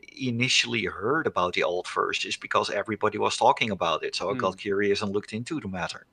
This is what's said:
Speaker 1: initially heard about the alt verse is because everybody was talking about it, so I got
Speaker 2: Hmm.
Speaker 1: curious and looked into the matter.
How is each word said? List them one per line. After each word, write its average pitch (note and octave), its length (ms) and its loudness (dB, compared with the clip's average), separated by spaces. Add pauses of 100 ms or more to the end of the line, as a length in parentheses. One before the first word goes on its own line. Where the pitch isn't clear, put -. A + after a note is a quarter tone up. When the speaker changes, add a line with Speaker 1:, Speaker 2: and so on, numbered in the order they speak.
(200)
Speaker 1:
initially A#2+ 640 2
heard A2+ 420 0
about F2+ 280 0
the F2+ 80 2
alt F2 260 0
verse F#2+ 380 0
is G2+ 100 -4
because G#2+ 320 0
everybody G#2 480 0
was G#2 220 0
talking A#2+ 320 4
about E2 340 0
it, C2+ 100 -4
so F2+ 160 -2
I G#2 40 0
got F#2+ 180 0
Speaker 2:
Hmm. F#2+ 60 -12
Speaker 1:
curious G2+ 420 2
and G2+ 140 -2
looked G#2 180 -4
into A#2+ 280 -6
the G2+ 80 -8
matter. F2 440 -6